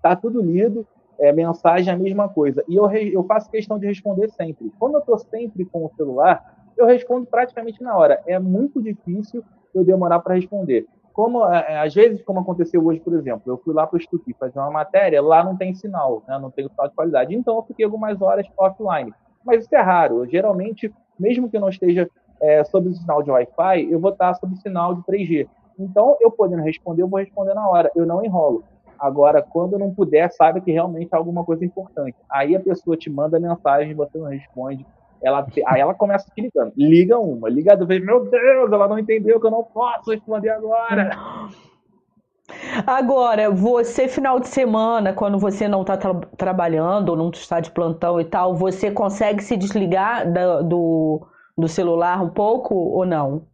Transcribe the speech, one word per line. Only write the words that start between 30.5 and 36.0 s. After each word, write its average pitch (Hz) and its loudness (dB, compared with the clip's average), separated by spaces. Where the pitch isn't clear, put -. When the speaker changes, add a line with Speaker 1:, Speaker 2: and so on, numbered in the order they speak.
Speaker 1:
que 185 -4
realmente 170 -2
é 170 0
alguma 170 -4
coisa 165 -2
importante. 175 -8
Aí 139 0
a 190 0
pessoa 175 -2
te 165 -10
manda 156 -2
mensagem, 151 0
você 151 -6
não 160 -10
responde. 135 -12
Ela 139 0
te-, 139 -4
aí 135 2
ela 151 2
começa 196 -2